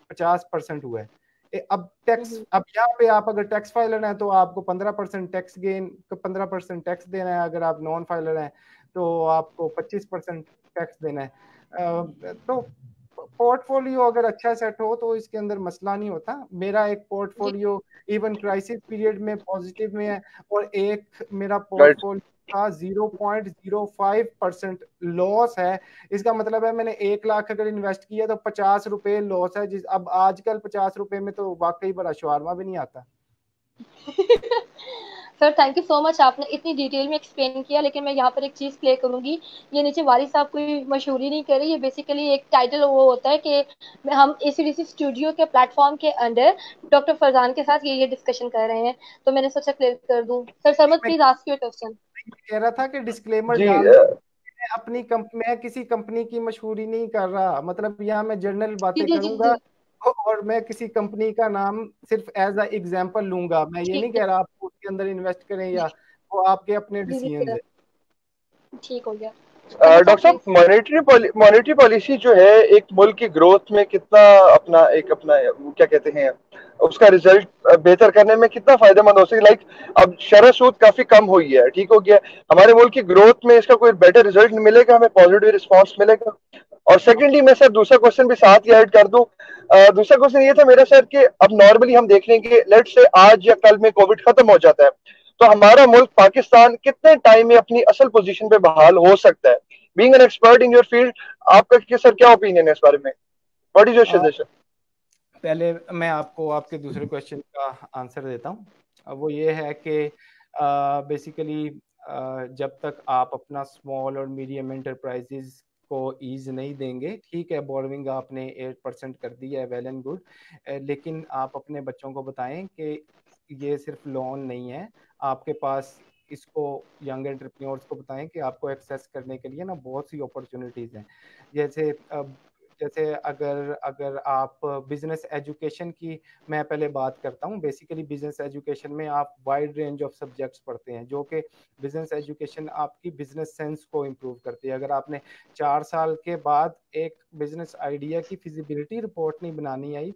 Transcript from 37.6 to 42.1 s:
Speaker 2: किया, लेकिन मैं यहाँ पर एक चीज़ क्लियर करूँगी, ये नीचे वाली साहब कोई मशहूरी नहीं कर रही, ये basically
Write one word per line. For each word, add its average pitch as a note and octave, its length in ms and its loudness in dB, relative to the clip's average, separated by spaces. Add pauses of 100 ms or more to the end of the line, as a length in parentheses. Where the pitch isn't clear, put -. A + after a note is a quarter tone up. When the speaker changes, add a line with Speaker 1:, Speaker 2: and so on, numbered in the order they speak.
Speaker 2:
किया, C#4+ 180 -6
लेकिन C#4+ 240 -8
मैं C#4 80 -8
यहाँ B3+ 180 -4
पर C4+ 140 -8
एक C#4 80 -14
चीज़ C#4 260 -16
क्लियर C4 240 -2
करूँगी, B3+ 380 -10 (320)
ये C#4+ 100 -4
नीचे D4 200 -6
वाली C4+ 240 -2
साहब C#4+ 220 -4
कोई D4 360 -10
मशहूरी C4+ 460 -8
नहीं D4+ 140 -10
कर C#4 140 -4
रही, D4+ 100 -6
ये D#4+ 100 -6
basically C4+ 380 -10